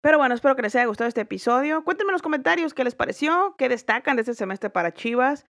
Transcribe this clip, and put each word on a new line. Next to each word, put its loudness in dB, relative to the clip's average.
Pero 6
bueno, 4
espero 2
que -6
les -2
haya 4
gustado -2
este -4
episodio. 0
Cuéntenme -2
en 0
los -2
comentarios -2
qué -4
les -2
pareció, -2
qué 0
destacan -2
de 0
este -4
semestre -6
para -2
Chivas -2